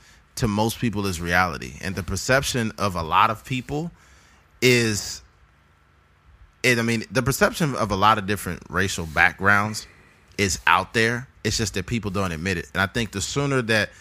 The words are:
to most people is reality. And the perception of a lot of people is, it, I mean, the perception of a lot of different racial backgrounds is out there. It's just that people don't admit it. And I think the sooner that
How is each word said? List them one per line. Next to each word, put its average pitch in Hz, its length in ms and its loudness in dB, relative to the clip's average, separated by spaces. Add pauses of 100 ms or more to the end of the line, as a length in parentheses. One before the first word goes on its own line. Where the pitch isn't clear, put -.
(340)
to 120 140 -2
most 107 300 0
people 104 280 -2
is 87 140 -4
reality. 85 640 0
And 95 120 -6
the 101 80 -6
perception 123 760 -2
of 98 180 -2
a 85 60 -4
lot 92 280 4
of 104 140 -8
people 143 460 -6 (720)
is, 117 600 2 (1400)
it, 123 160 4
I 117 40 0
mean, 117 280 0
the 127 120 0
perception 147 540 0
of 104 140 -2
a 101 60 0
lot 107 220 6
of 95 80 -6
different 95 440 -4
racial 90 360 -2
backgrounds 98 800 2 (520)
is 101 280 0
out 90 280 4
there. 120 340 0 (160)
It's 107 140 -2
just 110 160 -2
that 92 120 -6
people 104 240 -4
don't 95 220 -4
admit 85 240 -2
it. 82 160 -6
And 90 80 -2
I 98 60 2
think 113 260 -4
the 101 80 -6
sooner 139 420 -2
that 107 280 2 (100)